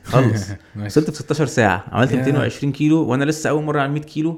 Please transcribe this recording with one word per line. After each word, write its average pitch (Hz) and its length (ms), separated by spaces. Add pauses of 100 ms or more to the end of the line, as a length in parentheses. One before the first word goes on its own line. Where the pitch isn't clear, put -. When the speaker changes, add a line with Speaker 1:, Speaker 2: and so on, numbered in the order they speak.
Speaker 1:
خلص." 107 460
Speaker 2:
<laughs> - 260
نايس. 104 220
Speaker 1:
وصلت 151 120
في 151 60
ستاشر - 300
ساعه، 98 460
عملت 120 200
Speaker 2:
ياه. 131 60
Speaker 1:
ميتين 131 200
وعشرين 127 340
كيلو، 151 320
وانا 127 200
لسه 147 260
اول 151 140
مره 147 180
على 135 100
مية 147 100
كيلو. 156 360